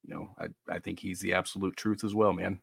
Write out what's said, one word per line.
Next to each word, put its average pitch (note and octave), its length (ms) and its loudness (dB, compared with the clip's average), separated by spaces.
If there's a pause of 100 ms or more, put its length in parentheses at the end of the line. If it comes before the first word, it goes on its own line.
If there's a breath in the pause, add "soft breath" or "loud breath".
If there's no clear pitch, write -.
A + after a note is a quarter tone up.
You - 120 -12
know, - 240 -10
I, E2+ 80 -6 (280)
I F2+ 40 -4
think F2+ 200 -6
he's F2+ 220 -6
the F#2+ 140 0
absolute F#2 420 0
truth G#2+ 280 0
as G2+ 100 0
well, G#2+ 180 8
man. F#2 300 -2